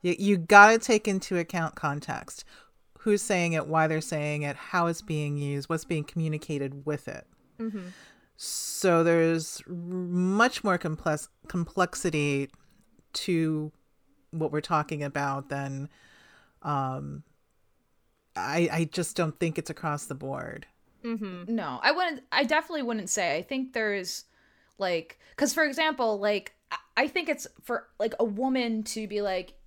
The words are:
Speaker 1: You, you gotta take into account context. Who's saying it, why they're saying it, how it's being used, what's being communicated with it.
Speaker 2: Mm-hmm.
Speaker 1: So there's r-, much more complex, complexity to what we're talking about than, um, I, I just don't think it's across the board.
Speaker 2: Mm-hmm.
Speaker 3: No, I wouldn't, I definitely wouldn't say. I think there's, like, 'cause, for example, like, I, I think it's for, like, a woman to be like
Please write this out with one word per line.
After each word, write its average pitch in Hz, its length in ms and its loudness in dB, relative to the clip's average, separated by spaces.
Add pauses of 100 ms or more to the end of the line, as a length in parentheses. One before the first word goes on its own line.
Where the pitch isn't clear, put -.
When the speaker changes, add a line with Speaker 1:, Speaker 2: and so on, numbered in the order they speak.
Speaker 1:
You, 180 180 0
you 202 200 4
gotta 208 400 12
take 220 280 2
into 190 320 -2
account 170 360 -4
context. - 680 -6 (560)
Who's 208 220 2
saying 175 320 0
it, 156 120 -2
why 160 220 2
they're 160 120 0
saying 151 420 -4
it, 143 140 -4
how 175 300 -2
it's 170 160 -2
being 147 340 -4
used, 143 320 -4
what's 165 160 -4
being 156 200 -4
communicated 147 840 -4
with 151 220 -6
it. - 180 -14 (320)
Speaker 2:
Mm-hmm. 202 300 -8 (480)
Speaker 1:
So - 640 0
there's 165 680 4
r-, 180 60 -8
much 180 880 0
more 185 160 2
complex, 156 500 -2 (200)
complexity 156 1000 0 (680)
to 156 580 -2 (580)
what 160 220 -4
we're 147 80 0
talking 151 420 -2
about 139 460 -4
than, 139 400 -6 (720)
um, 143 640 -4 (1120)
I, 160 360 0
I 165 200 0
just - 240 -4
don't 160 220 -2
think 165 200 -2
it's 156 120 -8
across 147 360 -6
the 143 80 -8
board. 135 520 -10 (380)
Speaker 2:
Mm-hmm. 196 500 -8
Speaker 3:
No, 156 280 -4
I 254 80 6
wouldn't, 320 400 0
I 277 140 4
definitely 311 380 0
wouldn't 226 280 -4
say. 175 260 0
I 175 60 -4
think 262 300 -6
there's, 202 520 -2 (540)
like, 175 400 -2 (180)
'cause, 311 160 2
for 320 120 4
example, 262 560 0
like, 208 340 -2 (160)
I, - 60 -8 (200)
I 262 120 2
think 339 200 -4
it's 285 200 -4 (160)
for, - 240 -6 (100)
like, 220 220 -2
a 233 40 4
woman 233 600 -2
to 220 240 -8
be 208 140 -4
like 185 320 -4 (120)